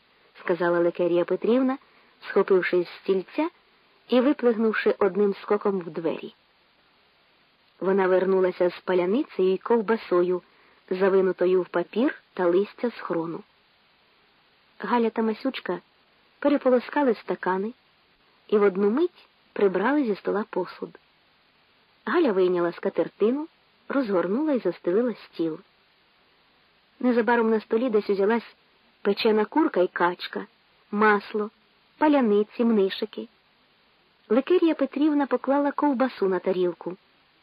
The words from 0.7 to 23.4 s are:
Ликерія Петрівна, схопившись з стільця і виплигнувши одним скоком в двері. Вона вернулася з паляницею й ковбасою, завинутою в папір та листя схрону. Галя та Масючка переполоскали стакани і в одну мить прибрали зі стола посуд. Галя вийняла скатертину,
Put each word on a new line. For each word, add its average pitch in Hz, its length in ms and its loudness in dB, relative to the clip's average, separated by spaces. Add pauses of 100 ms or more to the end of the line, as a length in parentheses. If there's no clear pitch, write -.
Ликерія 175 460 2
Петрівна, 254 520 0 (520)
схопившись 180 580 2
з - 160 -20
стільця 196 460 -2 (580)
і 247 140 2
виплигнувши 226 800 0
одним 196 420 0
скоком 208 380 -2
в 165 100 -10
двері. 165 440 -8 (1500)
Вона 190 280 2
вернулася 185 640 2
з - 100 -10
паляницею 185 720 0
й 185 40 -2
ковбасою, 180 840 0 (480)
завинутою 185 720 2
в 175 60 -6
папір 202 480 -2 (180)
та 185 120 -2
листя 196 460 0
схрону. 170 520 -8 (1400)
Галя 226 300 0
та 226 120 -4
Масючка 214 580 -4 (600)
переполоскали 262 760 2
стакани 185 580 -6 (760)
і 214 100 2
в 202 60 2
одну 202 260 2
мить 311 380 -2 (260)
прибрали 220 520 0
зі 208 100 0
стола 190 340 -4
посуд. - 400 -8 (1160)
Галя 269 260 2
вийняла 180 400 2
скатертину, 208 760 -2 (420)